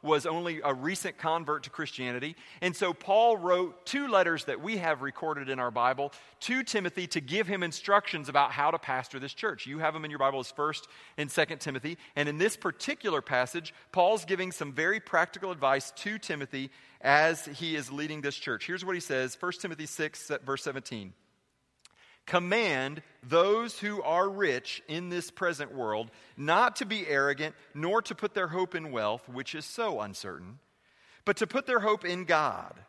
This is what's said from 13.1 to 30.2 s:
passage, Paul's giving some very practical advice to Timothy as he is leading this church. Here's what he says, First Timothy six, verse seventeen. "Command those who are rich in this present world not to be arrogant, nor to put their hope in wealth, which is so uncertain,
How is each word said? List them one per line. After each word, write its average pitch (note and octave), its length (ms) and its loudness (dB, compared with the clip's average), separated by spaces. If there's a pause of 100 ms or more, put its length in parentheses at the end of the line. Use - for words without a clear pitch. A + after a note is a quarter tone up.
passage, C3+ 520 -2 (180)
Paul's F#3 320 4
giving F#3 300 -2
some C#3+ 180 -6
very E3 300 0
practical F3+ 500 0
advice C#3 460 2
to G#3 200 -6
Timothy C#3 520 -6 (320)
as D#3 440 6
he D#3+ 300 -4
is C3 160 -4
leading D3+ 300 -4
this C#3 160 -2
church. A2+ 280 -4
Here's F3+ 200 -6
what F#3+ 100 0
he F3 60 -4
says, C3 340 0
First - 240 -6
Timothy D#3+ 260 -8
six, - 460 -6 (140)
verse C3+ 180 -2
seventeen. A#2+ 480 -8 (1120)
"Command F3 760 0 (200)
those G3 580 4
who G#3 220 -4
are E3+ 280 2
rich F3+ 580 0
in E3+ 220 -6
this F3 200 -6
present D#3 440 -4
world A2+ 360 -2 (280)
not F3 400 4
to A3 80 -2
be G3+ 200 -4
arrogant, C#3+ 480 2 (200)
nor F3+ 300 0
to - 120 -8
put G#3 180 -4
their F#3 140 0
hope F3+ 280 -2
in D#3 180 -6
wealth, A2 340 0
which B2+ 280 -8
is D3+ 100 -8
so G3+ 340 -2
uncertain, G2 600 -10 (680)